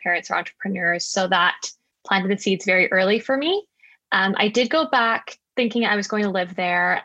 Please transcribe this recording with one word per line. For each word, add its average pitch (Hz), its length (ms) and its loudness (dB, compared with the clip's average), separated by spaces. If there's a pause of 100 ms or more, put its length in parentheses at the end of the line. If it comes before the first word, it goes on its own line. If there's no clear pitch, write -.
parents 175 260 -2
are 175 80 0
entrepreneurs, 175 680 -4
so 190 240 -2
that 180 260 2 (500)
planted 190 240 0
the 202 80 0
seeds 190 280 -2
very 185 260 2
early 190 280 2
for 269 180 -2
me. 349 260 -2 (480)
Um, 196 260 2
I 208 120 2
did 240 200 0
go 311 200 0
back 233 480 0 (180)
thinking 233 300 0
I 208 100 2
was 202 120 -2
going 208 160 -2
to 202 60 0
live 180 260 -4
there 180 500 0